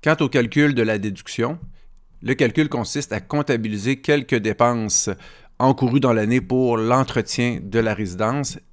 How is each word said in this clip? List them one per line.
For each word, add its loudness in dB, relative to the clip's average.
Quant 2
au 0
calcul 2
de 0
la 0
déduction, -4
le -2
calcul 2
consiste -4
à -4
comptabiliser -2
quelques 0
dépenses 0
encourues 4
dans 4
l'année 2
pour 0
l'entretien 0
de -2
la 0
résidence -4